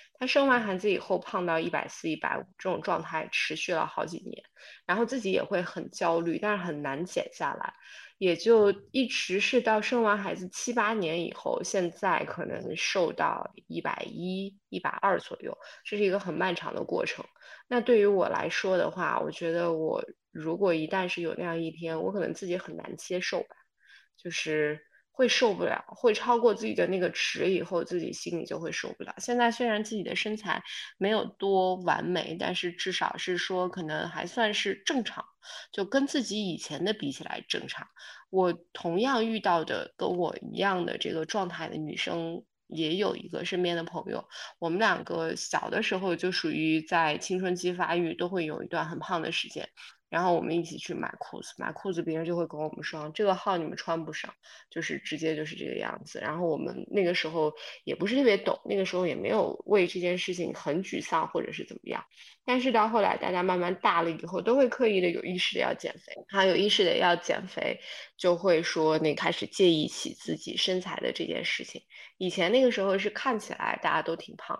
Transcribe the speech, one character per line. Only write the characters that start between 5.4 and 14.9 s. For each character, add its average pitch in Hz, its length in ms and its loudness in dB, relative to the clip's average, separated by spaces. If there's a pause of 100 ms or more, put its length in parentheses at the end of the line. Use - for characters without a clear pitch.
会 180 180 0
很 170 300 -6
焦 170 300 2
虑， 170 200 0
但 208 160 0
是 180 60 -4
很 151 180 -4
难 143 220 -4
减 - 300 -4
下 147 200 -2
来， - 200 -6 (440)
也 185 160 4
就 208 400 6 (180)
一 254 140 2
直 - 360 -2
是 240 180 4
到 220 220 4
生 233 220 2
完 208 140 6
孩 196 160 -4
子 185 200 -8
七 - 180 -6
八 226 220 2
年 170 320 0
以 - 80 -6
后， - 320 -2
现 180 260 0
在 175 320 2
可 165 220 -6
能 - 320 -6
瘦 - 340 2
到 - 400 -2 (160)
一 247 140 -6
百 - 260 -4
一、 190 500 -6 (120)
一 185 100 -6
百 - 100 -2
二 196 300 0